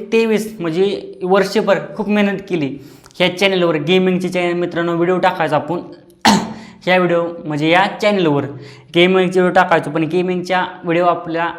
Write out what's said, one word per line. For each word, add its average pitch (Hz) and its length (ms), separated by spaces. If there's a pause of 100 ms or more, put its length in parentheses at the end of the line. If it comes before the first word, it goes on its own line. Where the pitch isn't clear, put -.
(120)
तेवीस, 226 480
म्हणजे 175 520 (100)
वर्षभर 196 560 (180)
खूप 196 120
मेहनत 202 300 (100)
केली 139 300 (400)
ह्या 180 200
चॅनलवर. 180 380
गेमिंगचे 185 520
चॅनल 175 240
मित्रांनो 170 420
व्हिडिओ 175 240
टाकायचो 151 360
आपण, 151 260 (440)
<clears throat> - 600
ह्या 180 120
व्हिडिओ 170 280 (200)
म्हणजे 151 240
या 180 180 (160)
चॅनलवर 175 420 (500)
गेमिंगचे 185 460
व्हिडिओ 180 220
टाकायचो, 165 280
पण 160 140
गेमिंगच्या 180 600 (180)
व्हिडिओ 175 200
आपल्या 165 440 (100)